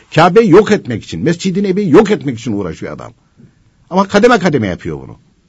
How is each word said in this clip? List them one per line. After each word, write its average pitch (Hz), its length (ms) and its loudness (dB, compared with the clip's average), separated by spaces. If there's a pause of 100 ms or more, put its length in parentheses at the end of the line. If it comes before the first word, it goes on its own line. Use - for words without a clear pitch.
(140)
Kabe'yi 175 360 4
yok 196 220 4
etmek 123 320 -4
için, 85 180 -10
Mescid-i 170 400 -4
Nebi'yi 196 280 -2
yok 196 200 6
etmek 139 280 -4
için 117 140 -8
uğraşıyor 87 400 -8
adam. 58 200 -16 (800)
Ama 196 180 0
kademe 208 300 4
kademe 147 280 0
yapıyor 82 340 -8
bunu. 60 160 -18 (320)